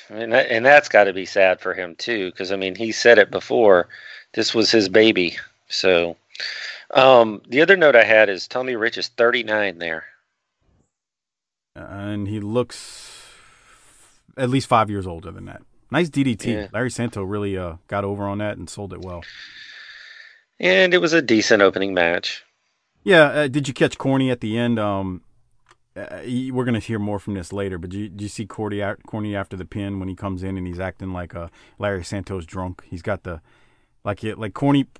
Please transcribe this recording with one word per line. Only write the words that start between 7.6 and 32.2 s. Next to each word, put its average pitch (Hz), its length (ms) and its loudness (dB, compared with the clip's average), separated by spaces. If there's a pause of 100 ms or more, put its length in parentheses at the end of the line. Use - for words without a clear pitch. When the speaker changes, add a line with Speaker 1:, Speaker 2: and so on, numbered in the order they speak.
Speaker 1:
other 180 160 6
note 151 200 6
I 110 80 10
had 110 260 6
is 92 160 -8
Tommy 127 300 -6
Rich 113 200 -4
is 95 120 -8
thirty-nine 107 720 -2
there. 82 260 -8 (1700)
Speaker 2:
And 101 540 -10
he 107 120 -6
looks - 800 -8 (1160)
at 127 120 -2
least 127 200 -2
five 110 200 4
years 98 200 -6
older 82 240 -12
than 95 140 -16
that. 92 140 -18 (300)
Nice 160 180 0
D 139 140 -2
D 127 140 0
T. - 160 -6
Speaker 1:
Yeah. 104 200 -6
Speaker 2:
Larry 120 180 -4
Santo 113 340 -6
really, 101 340 -6
uh, 87 160 -8 (140)
got 101 160 -4
over 101 200 -6
on 101 140 -6
that 104 180 -6
and 90 140 -14
sold 98 240 -12
it 85 60 -14
well. 87 220 -12 (1400)
Speaker 1:
And 185 340 4
it 180 40 4
was 170 140 2
a 165 80 4
decent 110 420 4
opening 95 300 2
match. 87 520 -2 (580)
Speaker 2:
Yeah, 170 220 6
uh, 143 240 2
did 139 180 -2
you 135 80 -6
catch 147 240 0
Corny 135 320 0
at 120 100 -2
the 110 160 -4
end? 120 220 0
Um, 98 440 -4 (760)
uh, 95 220 -14
he, 127 340 -6
we're 127 120 -2
gonna 117 140 0
hear 110 220 -6
more 101 180 -4
from 101 160 -8
this 90 180 -10
later, 98 240 -6
but 90 140 -12
did 98 80 -10
you, 104 100 -10
did 101 140 -14
you 104 60 -8
see 104 180 -10
Corny, 104 340 -8
a-, 101 240 -6
Corny 104 300 -8
after 98 220 -8
the 90 100 -12
pin 101 320 -8
when 95 100 -8
he 92 60 -8
comes 95 300 -8
in 95 120 -8
and 90 100 -8
he's 87 140 -10
acting 95 320 -10
like, 87 220 -12
uh, 85 140 -12 (300)
Larry 98 260 -4
Santo's 95 420 -8